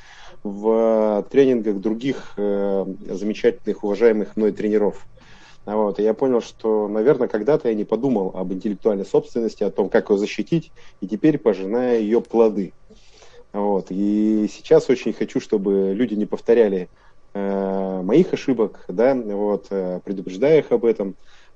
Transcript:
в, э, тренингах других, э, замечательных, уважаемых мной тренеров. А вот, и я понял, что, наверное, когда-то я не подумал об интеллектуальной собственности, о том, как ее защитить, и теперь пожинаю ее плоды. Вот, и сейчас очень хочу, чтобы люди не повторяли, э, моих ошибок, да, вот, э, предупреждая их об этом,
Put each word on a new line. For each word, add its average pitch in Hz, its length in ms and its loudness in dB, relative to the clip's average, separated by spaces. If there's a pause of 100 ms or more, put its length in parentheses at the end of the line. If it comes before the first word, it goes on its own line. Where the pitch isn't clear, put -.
(440)
в, 104 240 -4
э, 110 600 2
тренингах 117 520 2
других, 113 560 -4
э, 101 500 -2 (220)
замечательных, 104 760 -2
уважаемых 104 540 2
мной 107 160 2
тренеров. 104 520 0 (600)
А 104 100 -4
вот, 104 220 0
и 104 60 0
я 110 100 2
понял, 127 260 0
что, 107 460 -2
наверное, 113 400 2
когда-то 123 420 0
я 113 60 0
не 104 100 -2
подумал 110 500 0
об 90 180 -6
интеллектуальной 98 540 -2
собственности, 117 580 -2
о 98 60 0
том, - 180 -2
как - 220 0
ее 98 80 4
защитить, 104 520 -2 (300)
и - 80 -8
теперь 143 300 2
пожинаю 113 600 0
ее 110 200 2
плоды. 107 540 2 (800)
Вот, 101 360 -2
и 104 640 0
сейчас - 380 2
очень 123 220 0
хочу, 113 280 -6
чтобы 98 540 0
люди 107 200 -2
не 104 120 -2
повторяли, 104 640 2 (460)
э, 98 680 -4
моих 139 320 4
ошибок, 113 540 -2
да, 113 260 2
вот, 104 560 -2
э, 90 340 -4
предупреждая 98 540 0
их - 140 0
об 113 120 2
этом, 104 300 0 (420)